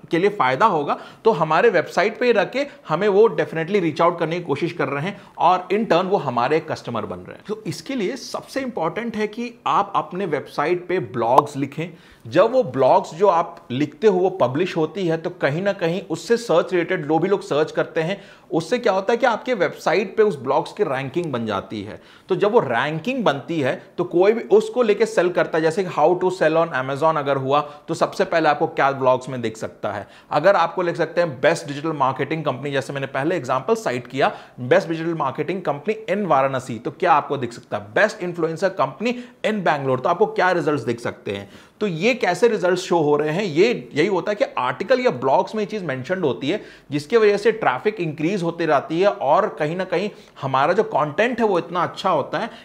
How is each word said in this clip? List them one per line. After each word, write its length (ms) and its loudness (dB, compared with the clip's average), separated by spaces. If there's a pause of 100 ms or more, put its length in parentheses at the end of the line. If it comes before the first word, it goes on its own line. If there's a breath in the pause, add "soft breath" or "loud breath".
(120)
के 60 2
लिए 120 2
फायदा 360 2
होगा, 320 0 (280 loud breath)
तो 60 6
हमारे 380 4
वेबसाइट 500 0
पे 120 2
रख 200 2
के 160 -2 (220 loud breath)
हमें 180 0
वो 220 6
definitely 500 -2
रीच 220 0
आउट 180 2
करने 200 -2
की 40 -8
कोशिश 300 -2
कर 140 -2
रहे 160 -4
हैं 180 -8 (160 loud breath)
और 340 2
in 140 0
turn 200 4
वो 120 2
हमारे 420 0
कस्टमर 460 -6
बन 120 -8
रहे 140 -14
हैं। 160 -18
तो 200 -8
इसके 280 -8
लिए 200 -4
सबसे 460 -8
इंपॉर्टेंट 560 -4
है 100 -2
कि 260 -8 (140)
आप 280 0
अपने 300 -4
वेबसाइट 640 -2
पे 120 0
ब्लॉग्स 580 2
लिखें। 400 -6 (300 loud breath)
जब 240 4
वो 120 4
ब्लॉग्स 500 2
जो 140 2
आप 440 0
लिखते 360 0
हो 120 4
वो 100 4
पब्लिश 480 0
होती 300 -2
है 100 0
तो 120 -6
कहीं 320 -2
ना 120 0
कहीं 360 -2
उससे 280 -2
सर्च 360 2
रिलेटेड 340 0
जो 120 2
भी 80 -2
लोग 140 0
सर्च 300 -2
करते 300 -2
हैं 200 -4 (300 loud breath)
उससे 260 -2
क्या 160 0
होता 180 -2
है 60 2
कि 80 0
आपके 280 0
वेबसाइट 640 -2
पे 60 6
उस 180 0
ब्लॉग्स 300 0
की 120 -2
रैंकिंग 420 -4
बन 200 -4
जाती 360 -4
है। 200 -12 (280 loud breath)
तो 60 2
जब 160 2
वो 80 6
रैंकिंग 640 -2
बनती 380 0
है 220 0 (140 loud breath)
तो 60 0
कोई 280 4
भी 100 0
उसको 400 4
लेके 240 2
सेल 240 2
करता 280 0
है। 40 0
जैसे 220 0
कि 60 -8
how 200 4
to 220 2
sell 240 2
on 120 2
Amazon 500 0
अगर 200 0
हुआ 240 2 (260 loud breath)
तो 60 -4
सबसे 320 0
पहले 240 2
आपको 180 2
क्या 240 2
ब्लॉग्स 380 2
में 120 -6
दिख 160 -4
सकता 340 -8
है। 160 -8 (240 loud breath)
अगर 240 4
आपको 260 0
लिख 140 -2
सकते 260 -2
हैं 200 -2
बेस्ट 260 2
डिजिटल 220 -6
मार्केटिंग 560 -2
कंपनी, 260 -4
जैसे 220 -2
मैंने 140 -6
पहले 280 -2
एग्जांपल 400 -2
साइट 320 -4
किया, 240 0 (280 loud breath)
बेस्ट 280 4
डिजिटल 260 -4
मार्केटिंग 480 -4
कंपनी 340 -4 (140)
in 160 0
वाराणसी, 540 2
तो 120 -6
क्या 220 2
आपको 240 2
दिख 160 -6
सकता 240 -8
है? 60 -6
बेस्ट 400 0
इन्फ्लुएंसर 460 -2
कंपनी 460 -2 (300 loud breath)
in 80 2
बैंगलोर, 460 0
तो 100 0
आपको 160 2
क्या 260 2
रिजल्ट्स 320 0
दिख 160 -2
सकते 320 -8
हैं? 180 -8 (300 loud breath)
तो 80 -2
ये 260 0
कैसे 340 2
रिजल्ट्स 340 0
शो 180 0
हो 180 4
रहे 120 0
हैं? 140 -2
ये 500 0
यही 140 2
होता 240 -2
है 40 -2
कि 100 0 (120)
आर्टिकल 420 0
या 120 2
ब्लॉग्स 440 0
में 60 -2
ये 40 -2
चीज़ 180 -6
मेंशन्ड 420 -4
होती 240 -2
है 120 -2 (300 loud breath)
जिसकी 260 0
वजह 200 4
से 140 2
ट्रैफिक 500 0
इंक्रीज 420 -2
होती 220 -2
रहती 360 2
है 60 4
और 520 2
कहीं 160 -2
ना 80 -4
कहीं 260 -2 (320 loud breath)
हमारा 320 2
जो 100 2
कंटेंट 560 0
है 60 2
वो 140 2
इतना 240 -2
अच्छा 260 -4
होता 280 0
है 120 -4 (160 loud breath)